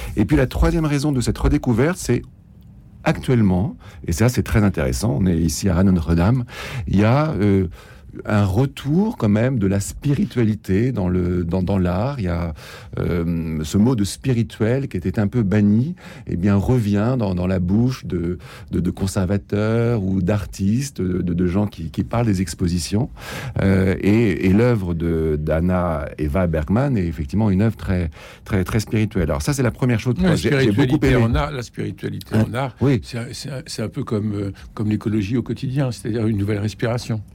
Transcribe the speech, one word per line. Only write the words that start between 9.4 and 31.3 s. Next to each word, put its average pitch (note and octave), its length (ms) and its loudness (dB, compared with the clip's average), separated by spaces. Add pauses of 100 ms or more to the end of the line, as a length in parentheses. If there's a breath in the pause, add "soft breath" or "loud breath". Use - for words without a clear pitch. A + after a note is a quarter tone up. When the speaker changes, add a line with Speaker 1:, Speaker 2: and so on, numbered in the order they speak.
Speaker 1:
de G2 80 2
la G2 120 0
spiritualité A#2 1120 0
dans G2+ 160 -2
le, F2+ 360 0
dans, F2 180 -2
dans G2 160 0
l'art. F#2+ 420 0
Il G2+ 60 -2
y F2 40 -2
a, E2+ 260 -4 (440 loud breath)
euh, E2+ 640 -2
ce D#2 140 -2
mot A#2+ 180 4
de G2+ 100 0
spirituel A#2 840 -2
qui - 100 -6
était F2+ 220 -4
un G#2 80 2
peu A#2+ 160 0
banni, G#2 500 4 (320 loud breath)
eh F2 100 -6
bien, G2 200 2
revient G#2 640 2
dans, G2 160 -2
dans F2+ 100 -2
la F#2 140 0
bouche G2+ 480 0
de, E2+ 320 -4 (320 loud breath)
de, - 80 -2
de E2+ 100 0
conservateurs G#2 1120 0
ou F#2+ 220 0
d'artistes, G#2 760 -2
de, F2+ 220 -2
de, E2+ 120 -2
de F2+ 140 2
gens G2+ 200 0
qui, E2 240 -10
qui F#2 120 -2
parlent A#2 220 -2
des G2 160 2
expositions. F#2 720 -2 (500 loud breath)
Euh, F#2+ 380 2
et, G2+ 480 2
et F#2 60 6
l'œuvre G#2 420 2
de, D#2+ 440 0
d'Anna E2 680 0 (100)
Eva D2+ 300 0
Bergman G2+ 500 0
est F2+ 80 0
effectivement F#2 460 -2
une F#2 100 4
œuvre A2 160 2
très, F2+ 320 -2 (360 loud breath)
très, F#2+ 180 0
très A2 160 -2
spirituelle. G#2 500 0
Alors D2 140 -2
ça, D3 100 0
c'est C3+ 100 0
la A2+ 60 2
première A#2+ 300 0
chose. B2 200 -2
Speaker 2:
La F3+ 160 4
Speaker 1:
J'ai, A2+ 140 0
j'ai C3 220 4
beaucoup C3 240 2
Speaker 2:
spiritualité C#3 160 2
Speaker 1:
aimé. B2+ 120 4
Speaker 2:
en A#2 120 2